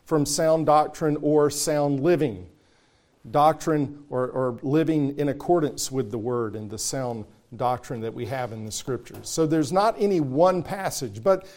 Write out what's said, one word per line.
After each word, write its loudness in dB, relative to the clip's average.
from 2
sound 2
doctrine 2
or 4
sound 0
living. 0
Doctrine 2
or, -2
or -2
living 2
in 0
accordance 0
with -4
the -4
word -4
and -10
the -10
sound -6
doctrine -4
that -6
we -8
have -6
in -10
the -10
scriptures. -10
So 0
there's 0
not 2
any 2
one 2
passage, -8
but 2